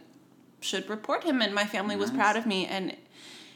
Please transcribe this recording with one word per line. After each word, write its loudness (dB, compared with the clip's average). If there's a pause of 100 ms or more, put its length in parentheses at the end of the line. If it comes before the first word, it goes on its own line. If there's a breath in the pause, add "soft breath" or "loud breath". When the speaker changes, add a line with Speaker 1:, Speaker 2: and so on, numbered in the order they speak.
(600)
Speaker 1:
should -4
report -2
him, 2
and 2
my 4
family -2
was 0
Speaker 2:
Nice. -2
Speaker 1:
proud 6
of -2
me, 2
and -4 (600 loud breath)